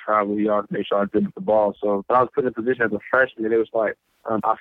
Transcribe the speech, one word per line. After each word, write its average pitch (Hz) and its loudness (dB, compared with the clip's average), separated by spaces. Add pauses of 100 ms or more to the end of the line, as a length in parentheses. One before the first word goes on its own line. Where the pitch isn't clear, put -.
travel. 104 0
He 107 0
always 104 0
made 101 -4
sure 101 0
I 98 -2
dribbled 101 -2
the - -14
ball. 104 2
So 101 -2
when 120 2
I 127 6
was 117 0
put 135 -2
in 123 -2
position 120 -2
as 107 0
a 104 -4 (100)
freshman, 127 0
it 113 2
was 110 0
like, 110 -2 (300)
um, 110 -2
I 110 2